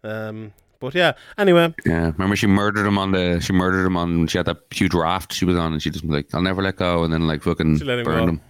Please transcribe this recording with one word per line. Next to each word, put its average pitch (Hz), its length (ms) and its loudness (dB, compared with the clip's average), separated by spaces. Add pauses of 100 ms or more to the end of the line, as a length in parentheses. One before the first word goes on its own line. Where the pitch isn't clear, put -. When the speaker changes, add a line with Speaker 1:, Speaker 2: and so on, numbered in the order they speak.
Speaker 1:
Um, 110 480 -12 (280)
but, 127 140 -10
yeah, 175 180 2 (260)
anyway. 170 360 4 (120)
Speaker 2:
Yeah, 82 260 0
remember 95 240 0
she 110 100 0
murdered 101 400 2
him 101 120 2
on 95 140 0
the, 90 280 0
she - 120 -4
murdered 92 340 2
him 92 100 0
on, 85 300 0
she 90 120 -2
had 85 80 -2
that 85 120 -4 (140)
huge 92 220 0
raft 87 380 0
she - 120 -2
was 90 120 2
on, 82 160 0
and 76 100 -4
she 78 80 -4
just 78 140 -10
was 78 80 -2
like, 73 220 -4
"I'll 85 80 -2
never 92 200 -2
let 95 140 -2
go," 87 280 0
and 80 80 0
then, 80 140 0
like, 78 160 -2
fucking 80 360 2
Speaker 1:
She 73 60 -4
let 123 160 -2
him - 40 -6
Speaker 2:
burned 80 220 0
Speaker 1:
go. 85 80 0
Speaker 2:
him. 78 160 -8